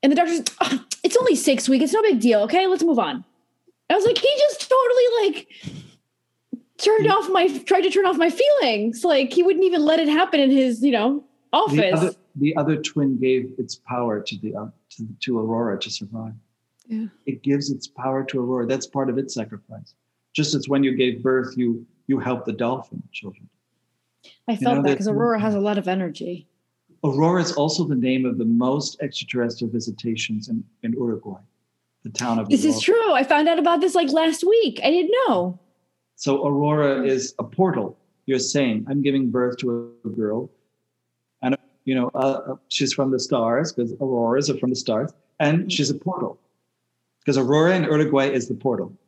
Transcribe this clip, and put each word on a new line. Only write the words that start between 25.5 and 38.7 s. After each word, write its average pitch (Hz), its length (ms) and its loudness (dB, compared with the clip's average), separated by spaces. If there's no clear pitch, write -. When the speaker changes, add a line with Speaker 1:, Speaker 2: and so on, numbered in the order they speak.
Speaker 1:
a 202 40 0
lot 208 180 0
of 185 100 -4
energy. 175 600 -6
Speaker 2:
Aurora 160 380 2
is 160 120 -2
also 156 320 0
the 143 100 -2
name 127 300 0
of 117 120 -2
the 117 80 -2
most 127 560 0
extraterrestrial 120 680 -6
visitations 113 800 -6
in, 113 140 -4
in 117 100 -4
Uruguay, 113 460 -6
the 113 60 -12
town 160 300 -4
of 208 100 -6
Speaker 1:
This 233 140 2
is 302 120 2
Speaker 2:
Aurora. - 60 -4
Speaker 1:
true. 415 120 2
I 269 100 2
found 302 260 2
out - 80 2
about 339 240 2
this, 370 140 0
like, 320 160 2
last 320 320 0
week. 392 400 2
I - 80 4
didn't 349 200 2
know. 180 320 0
Speaker 2:
So 139 300 -2
Aurora 143 540 2
Speaker 1:
Hmm. 127 60 -2
Speaker 2:
is 131 340 -2
a 117 40 -4
portal. 117 540 -2
You're 131 100 0
saying, 120 500 0